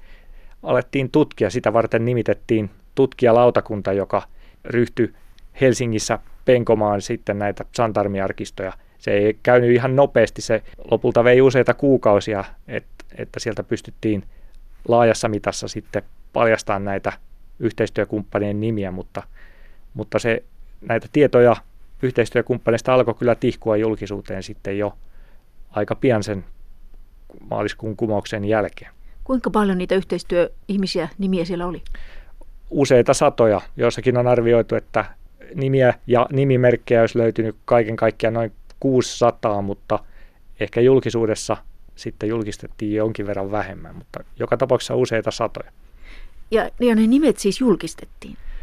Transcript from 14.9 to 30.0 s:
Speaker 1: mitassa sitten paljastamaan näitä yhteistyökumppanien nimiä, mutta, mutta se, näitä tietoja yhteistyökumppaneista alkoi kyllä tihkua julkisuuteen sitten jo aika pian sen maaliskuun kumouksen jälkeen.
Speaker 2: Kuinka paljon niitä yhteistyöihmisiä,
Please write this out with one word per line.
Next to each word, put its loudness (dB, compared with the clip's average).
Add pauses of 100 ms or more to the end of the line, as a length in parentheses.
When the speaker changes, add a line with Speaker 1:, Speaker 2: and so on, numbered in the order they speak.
Speaker 1:
mitassa -4
sitten -8 (300)
paljastamaan 0
näitä -6 (460)
yhteistyökumppanien -4
nimiä, -4
mutta, -12 (680)
mutta -2
se, -2 (380)
näitä -2
tietoja 6 (460)
yhteistyökumppaneista 0
alkoi 2
kyllä 0
tihkua -2
julkisuuteen -6
sitten -10
jo -6 (720)
aika -4
pian 0
sen -8 (1040)
maaliskuun -6
kumouksen -4
jälkeen. -2 (320)
Speaker 2:
Kuinka -2
paljon 2
niitä -2
yhteistyöihmisiä, -2